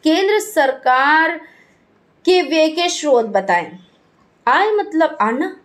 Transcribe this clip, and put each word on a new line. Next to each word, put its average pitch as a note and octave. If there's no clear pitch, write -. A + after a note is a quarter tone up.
केंद्र F#4+
सरकार D4+
के F4+
व्यय D#4
के E4+
स्रोत C4+
बताएं। F#3
आय E4+
मतलब D#4+
आना C4